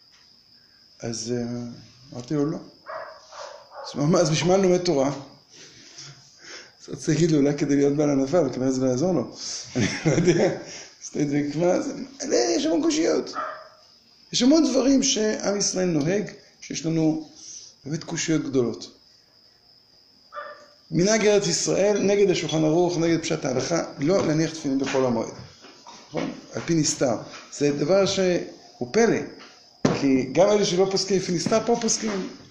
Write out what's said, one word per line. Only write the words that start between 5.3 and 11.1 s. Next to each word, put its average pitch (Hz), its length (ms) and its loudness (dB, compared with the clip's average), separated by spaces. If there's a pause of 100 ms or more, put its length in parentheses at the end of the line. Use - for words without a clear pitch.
אז - 60 -20
רציתי - 240 -4
להגיד 156 180 4
לו, 156 80 4
אולי 143 200 4
כדי 143 180 2
להיות 143 200 4
בעל 151 140 2
ענווה, 139 300 2
אבל 131 120 2
כנראה 131 180 0
זה 131 100 0
לא 131 100 2
יעזור 147 220 2
לו. 120 240 -2 (160)
<laughs> - 240 -10
אני 110 100 2 (200)
לא 156 60 4
יודע. 175 320 4 (580)
אז - 60 -16
אתה 143 120 -6